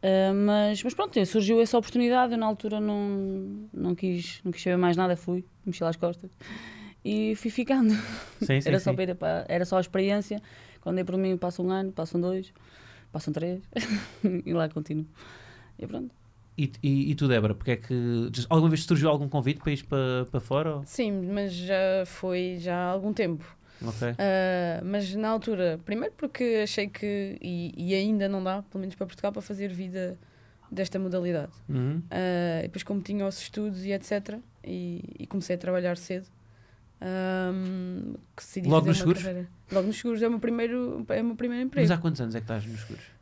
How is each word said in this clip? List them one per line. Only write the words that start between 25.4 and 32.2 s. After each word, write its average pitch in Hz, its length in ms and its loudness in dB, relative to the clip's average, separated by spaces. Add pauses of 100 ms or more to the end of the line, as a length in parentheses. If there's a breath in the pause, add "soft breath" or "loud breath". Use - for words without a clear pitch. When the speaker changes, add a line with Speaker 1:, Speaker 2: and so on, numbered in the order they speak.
Speaker 3:
primeiro 233 320 -4
porque 240 480 0
achei 208 240 -2
que, 202 520 -4
e, 175 360 -4
e 180 180 0
ainda 202 340 2
não 196 140 0
dá, 185 200 -2
pelo 196 180 -8
menos 185 160 -6
para 196 100 -4
Portugal, 202 260 -4
para 208 80 -6
fazer 202 320 -6
vida 180 460 -6 (520 soft breath)
desta 190 280 -4
modalidade. 180 540 0 (160)
Speaker 2:
Uhum. 139 420 0
Speaker 3:
Ah, 175 500 0